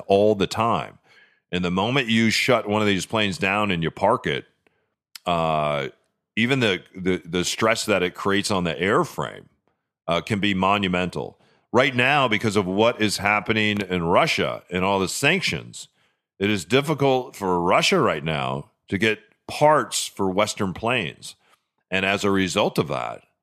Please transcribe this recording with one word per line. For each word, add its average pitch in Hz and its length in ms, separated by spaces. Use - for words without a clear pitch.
all 104 280
the 95 120
time. 92 520
And 90 140
the 87 60
moment 117 360
you 113 220
shut 113 360
one 104 160
of 104 60
these 92 180
planes 101 320
down 98 340
and 82 120
you 78 80
park 110 340
it, 69 200
uh, 76 640
even 127 240
the, 95 200
the, 92 300
the 87 180
stress - 420
that 98 160
it 90 140
creates 101 360
on 92 120
the 85 120
airframe, 78 720
uh, 85 140
can 107 180
be 101 140
monumental. 92 840
Right 131 200
now, 127 360
because 104 260
of 101 100
what 110 360
is 104 160
happening 104 640
in 90 220
Russia 85 680
and 92 160
all 98 140
the 92 100
sanctions, 104 800
it 98 100
is 101 140
difficult 135 720
for 92 240
Russia 139 400
right 85 240
now 69 480
to 101 100
get 107 220
parts 147 600
for 95 240
Western 101 400
planes. 110 640
And 95 140
as 98 180
a 101 80
result 98 460
of 92 100
that, 60 360